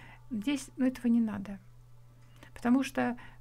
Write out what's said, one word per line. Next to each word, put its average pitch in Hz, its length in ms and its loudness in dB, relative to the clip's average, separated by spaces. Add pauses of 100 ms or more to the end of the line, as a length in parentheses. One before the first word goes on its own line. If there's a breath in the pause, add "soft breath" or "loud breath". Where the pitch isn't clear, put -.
(300 loud breath)
Здесь, 269 460 -2
ну, 262 100 2
этого 262 220 0
не 233 120 6
надо. 202 380 -2 (960 loud breath)
Потому 254 300 4
что 247 320 0 (240 loud breath)